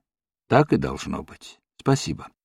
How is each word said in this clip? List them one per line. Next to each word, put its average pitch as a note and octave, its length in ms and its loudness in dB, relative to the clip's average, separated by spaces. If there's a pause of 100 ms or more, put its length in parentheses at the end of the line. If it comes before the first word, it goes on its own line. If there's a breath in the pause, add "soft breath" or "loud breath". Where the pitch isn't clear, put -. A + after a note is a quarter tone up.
(480)
так C3+ 240 4
и C3 40 6
должно - 460 -4
быть. - 380 -20 (160)
Спасибо. - 520 -2 (160)